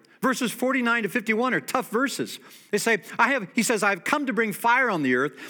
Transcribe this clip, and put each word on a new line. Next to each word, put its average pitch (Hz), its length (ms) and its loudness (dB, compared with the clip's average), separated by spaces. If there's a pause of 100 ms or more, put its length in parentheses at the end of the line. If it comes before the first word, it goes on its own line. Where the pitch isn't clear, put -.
(220)
Verses 247 300 0
forty-nine 240 500 0
to 190 80 -4
fifty-one 226 420 0
are 180 80 0
tough 247 300 -2
verses. 220 480 -2 (320)
They 208 80 0
say, 220 240 0 (160)
"I 233 140 4
have," 220 220 -2
he 226 80 2
says, 208 200 0
"I 202 80 4
have 196 140 -2
come 294 200 0
to 247 80 -2
bring 214 220 0
fire 240 340 2
on 175 140 0
the 127 140 4
earth, 139 160 0 (180)